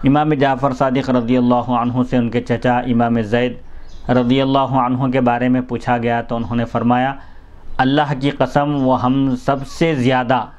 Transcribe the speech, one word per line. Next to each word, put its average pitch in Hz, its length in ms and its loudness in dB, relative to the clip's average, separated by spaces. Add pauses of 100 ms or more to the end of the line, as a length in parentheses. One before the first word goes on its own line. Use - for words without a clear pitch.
امام 147 300 4
جعفر 135 400 0
صادق 131 360 0
رضی 123 280 2
اللہ 123 180 4
عنہ 120 380 0 (160)
سے 131 80 0
ان 117 120 0
کے 120 120 -2
چچا 123 380 0
امام 117 420 0
زید 117 320 0 (560)
رضی 123 320 2
اللہ 135 180 2
عنہ 127 520 0
کے 131 100 0
بارے 120 280 2
میں 127 120 2
پوچھا 123 360 -2
گیا 117 240 0
تو 117 140 -6
انہوں 117 200 -4
نے 117 100 0
فرمایا، 123 480 0 (640)
"اللہ 139 440 2
کی 143 80 2
قسم، 143 460 0
وہ 127 260 2
ہم 131 340 2
سب 139 320 -4
سے 165 280 0
زیادہ 127 500 0 (140)